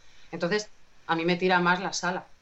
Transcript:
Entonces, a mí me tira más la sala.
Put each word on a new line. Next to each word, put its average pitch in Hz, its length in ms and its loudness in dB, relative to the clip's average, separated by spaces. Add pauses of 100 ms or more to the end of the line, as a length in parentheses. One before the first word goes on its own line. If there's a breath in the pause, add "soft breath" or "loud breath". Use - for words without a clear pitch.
(320 soft breath)
Entonces, 175 380 -2 (380)
a 165 80 2
mí 165 100 0
me 175 120 2
tira 180 240 4
más 180 180 2
la 175 140 -6
sala. 180 320 -4 (160)